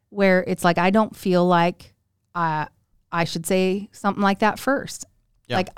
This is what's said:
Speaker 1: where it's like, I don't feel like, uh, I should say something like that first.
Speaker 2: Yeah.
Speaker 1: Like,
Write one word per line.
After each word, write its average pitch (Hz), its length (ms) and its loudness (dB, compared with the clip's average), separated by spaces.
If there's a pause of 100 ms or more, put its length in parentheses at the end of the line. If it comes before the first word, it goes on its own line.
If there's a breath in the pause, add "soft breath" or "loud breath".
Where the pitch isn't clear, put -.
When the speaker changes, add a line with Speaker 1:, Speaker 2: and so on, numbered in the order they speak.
(100)
Speaker 1:
where 190 360 2
it's - 180 -2
like, 175 120 2
I 175 140 2
don't 214 260 0
feel 180 300 2
like, 175 480 0 (400)
uh, 160 320 -4 (440)
I 170 140 -2
should 165 220 -6
say 190 440 0
something - 320 -4
like 196 180 0
that 214 180 0
first. - 480 -4 (400)
Speaker 2:
Yeah. - 100 -4
Speaker 1:
Like, 185 220 -2